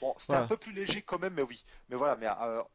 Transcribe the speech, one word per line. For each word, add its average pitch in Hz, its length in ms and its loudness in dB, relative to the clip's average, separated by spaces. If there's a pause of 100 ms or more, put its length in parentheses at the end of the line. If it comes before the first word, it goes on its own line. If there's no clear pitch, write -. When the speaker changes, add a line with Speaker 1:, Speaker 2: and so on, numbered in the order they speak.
Speaker 1:
Bon, 135 160 0
c'était - 160 0
Speaker 2:
Voilà. 131 100 6
Speaker 1:
un 117 40 0
peu 220 100 2
plus 220 160 -14
léger 196 300 -2
quand 180 160 -2
même, 190 160 -2
mais 143 80 2
oui. 123 200 -6 (260)
Mais 123 60 -6
voilà, 135 220 4
mais, 113 100 -2
euh, 113 340 0 (140)